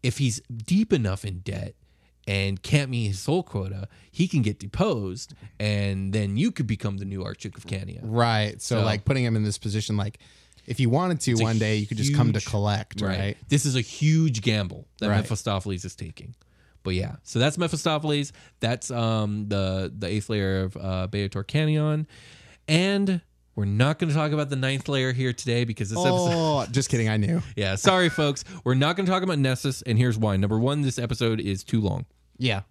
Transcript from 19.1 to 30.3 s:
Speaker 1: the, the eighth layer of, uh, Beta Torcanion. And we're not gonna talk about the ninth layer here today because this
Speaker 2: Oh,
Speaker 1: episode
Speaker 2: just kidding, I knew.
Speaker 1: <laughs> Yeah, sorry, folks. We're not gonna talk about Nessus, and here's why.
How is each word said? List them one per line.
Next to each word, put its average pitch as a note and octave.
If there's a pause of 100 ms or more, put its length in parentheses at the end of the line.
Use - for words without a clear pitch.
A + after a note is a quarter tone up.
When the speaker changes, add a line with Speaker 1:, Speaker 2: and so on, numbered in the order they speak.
Speaker 1:
the, F#2+
the G2+
eighth G2+
layer F#2+
of, F#2+
uh, F#2
Beta G2+
Torcanion. D3+ (640)
And F#3+ (340)
we're G#2
not A#2+
gonna E3
talk D3+
about D3
the C#3+
ninth C3
layer C3
here B2+
today A#2+
because A2
this A2+
Speaker 2:
Oh, E3+
Speaker 1:
episode A#2
Speaker 2:
just C3+
kidding, A2+
I A2
knew. E3
Speaker 1:
<laughs> -
Yeah, G2
sorry, F#3
folks. D3 (200)
We're B2+
not D3
gonna F#3+
talk F#3
about F#3
Nessus, C3
and A#2
here's A#2+
why. G#2